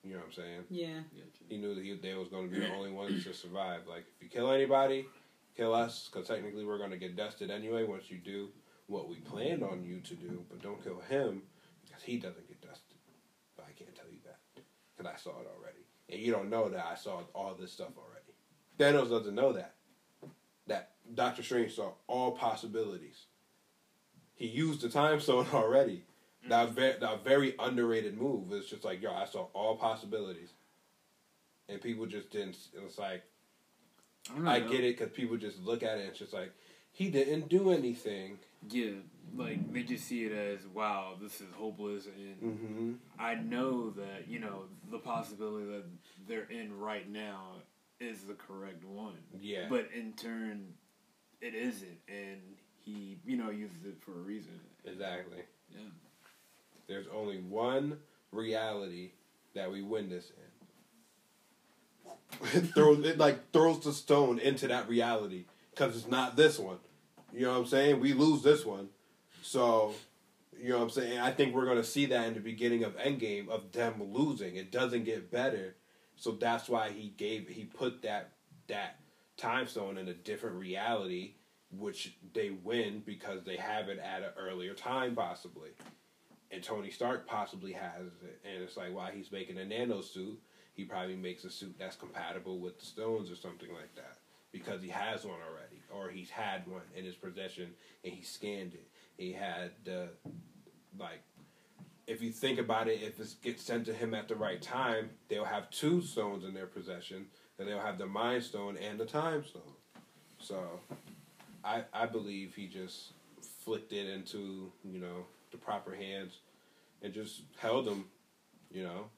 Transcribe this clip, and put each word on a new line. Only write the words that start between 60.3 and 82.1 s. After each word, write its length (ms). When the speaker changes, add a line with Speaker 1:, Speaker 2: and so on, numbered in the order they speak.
Speaker 1:
<laughs> 140
It 200
throws, 320
it, 120
like, 340
throws 320
the 100
stone 460
into 280
that 220
reality, 560
'cause 220
it's 100
not 280
this 240
one. 180
You 140
know 80
what 60
I'm 80
saying? 320
We 140
lose 300
this 220
one. 240
So, 520
you 100
know 80
what 80
I'm 40
saying? 300
I 120
think 220
we're 120
gonna 180
see 240
that 200
in 60
the 60
beginning 440
of 140
Endgame, 520
of 220
them 320
losing. 520
It 160
doesn't 340
get 260
better. 440
So 160
that's 380
why 220
he 180
gave, 400
he 160
put 380
that, 280
that 320
time 300
stone 300
in 120
a 40
different 440
reality, 800
which 440